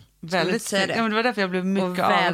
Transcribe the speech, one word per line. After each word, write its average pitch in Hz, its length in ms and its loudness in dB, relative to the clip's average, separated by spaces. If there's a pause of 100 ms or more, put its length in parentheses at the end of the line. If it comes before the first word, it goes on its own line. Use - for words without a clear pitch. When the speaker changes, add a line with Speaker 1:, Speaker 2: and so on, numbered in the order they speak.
(180)
Speaker 1:
Skulle 165 140 -12
Speaker 2:
Väldigt 175 220 2
Speaker 1:
inte 226 120 -2
säga 196 180 0
Speaker 2:
snyggt. 190 100 -2
Speaker 1:
det. - 40 0
Speaker 2:
Ja, 226 40 0
men 226 100 0
det 214 40 -2
var 220 80 0
därför 214 180 0
jag 190 80 0
blev 180 160 -2
mycket 190 240 0
Speaker 1:
Och 180 100 -4
väldigt 185 340 2